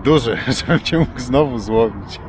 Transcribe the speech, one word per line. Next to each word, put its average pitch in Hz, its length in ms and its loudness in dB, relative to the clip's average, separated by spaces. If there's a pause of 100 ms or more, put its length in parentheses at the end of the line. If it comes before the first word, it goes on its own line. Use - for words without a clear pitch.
duży, 117 420 2
<laughs> 131 140 0
żebym - 200 0
cię - 180 -2
mógł - 200 0
znowu 127 400 0
złowić. 104 720 -2